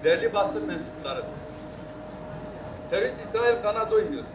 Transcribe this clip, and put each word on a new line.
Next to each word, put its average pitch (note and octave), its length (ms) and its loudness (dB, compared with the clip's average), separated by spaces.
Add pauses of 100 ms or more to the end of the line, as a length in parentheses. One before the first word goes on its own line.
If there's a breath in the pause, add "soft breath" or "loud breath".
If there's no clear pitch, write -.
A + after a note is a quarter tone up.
Değerli G3+ 300 4
basın G3 320 2
mensupları, - 560 -4 (1700)
terörist - 300 2
İsrail A#3+ 420 4
kana G#3+ 280 2
doymuyor. A3 340 4 (100)